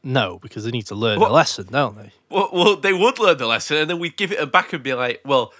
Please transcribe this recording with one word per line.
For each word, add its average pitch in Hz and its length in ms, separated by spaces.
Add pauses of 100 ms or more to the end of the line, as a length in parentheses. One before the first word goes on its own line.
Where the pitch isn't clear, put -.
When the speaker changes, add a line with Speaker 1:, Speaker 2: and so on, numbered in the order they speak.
Speaker 1:
no, 113 360
because 107 260
they 117 60
need 117 160
to 101 80
learn 107 260
Speaker 2:
What? 208 80
Speaker 1:
the 117 60
lesson, 107 360
don't 120 260
they? 107 140 (180)
Speaker 2:
Well, 190 240
well, 185 240
they 196 160
would 220 260
learn 180 200
the 120 80
lesson, 117 320
and 156 100
then 175 100
we'd 170 200
give 190 140
it - 60
'em 143 120
back 180 240
and 135 80
be 131 120
like, 123 300
"Well, 131 360